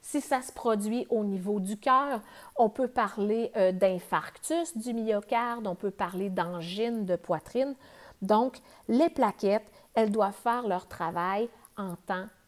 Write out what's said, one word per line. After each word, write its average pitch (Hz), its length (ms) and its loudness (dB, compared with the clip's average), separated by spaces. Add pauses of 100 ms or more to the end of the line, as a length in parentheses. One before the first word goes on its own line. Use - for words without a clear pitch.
Si - 180 -4
ça 262 220 0
se - 100 -14
produit 220 600 0
au 214 120 2
niveau 202 360 -2
du 196 180 -4
cœur, 262 440 2 (340)
on 220 140 6
peut 247 180 0
parler, 220 680 0
euh, 185 160 4
d'infarctus 196 1040 0
du 233 160 -6
myocarde, 226 760 -2
on 180 80 -4
peut 196 160 -4
parler 190 400 -4
d'angine 185 720 -2
de 180 100 0
poitrine. 233 600 -2 (480)
Donc, 220 340 2 (300)
les 277 220 4
plaquettes, 214 600 0 (220)
elles 220 180 4
doivent 202 220 2
faire 240 340 -2
leur 180 200 -2
travail 180 600 -2 (300)
en 190 180 -6 (120)
temps 185 180 -4 (220)